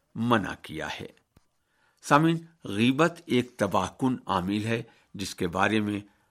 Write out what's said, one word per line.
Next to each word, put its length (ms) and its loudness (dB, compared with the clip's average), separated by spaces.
منع 460 0
کیا 260 -10
ہے۔ 40 -12
سامعین، 340 4
غیبت 600 2
ایک 320 0
تباہ 320 0
کن 160 0
عامل 400 -2
ہے، 180 -4
جس 220 -8
کے 120 -4
بارے 320 2
میں 200 -2